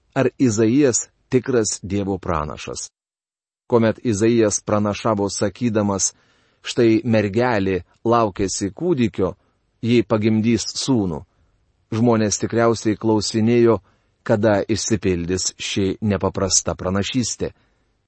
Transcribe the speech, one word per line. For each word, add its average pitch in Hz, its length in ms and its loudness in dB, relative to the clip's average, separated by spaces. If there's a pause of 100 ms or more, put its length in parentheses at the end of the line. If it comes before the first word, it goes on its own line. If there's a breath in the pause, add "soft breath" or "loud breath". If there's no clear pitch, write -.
(160)
ar 127 200 0
Izaijas 117 720 2 (200)
tikras 123 520 0
Dievo 98 360 -4
pranašas. 76 720 -6 (800)
Kuomet 113 340 2
Izaijas 110 580 2
pranašavo 104 680 -2
sakydamas: 104 840 -2 (520)
"Štai 113 380 2
mergelė 104 800 0 (200)
laukiasi 104 680 0
kūdikio, 120 640 -2 (480)
ji 117 200 4
pagimdys 110 600 0 (100)
sūnų", 98 500 -2 (680)
žmonės 110 480 0
tikriausiai 113 560 0
klausinėjo, 113 840 2 (460)
kada 104 360 2
išsipildys 92 960 -2
ši - 440 -4
nepaprasta 95 760 -2
pranašystė. 98 760 -4 (560)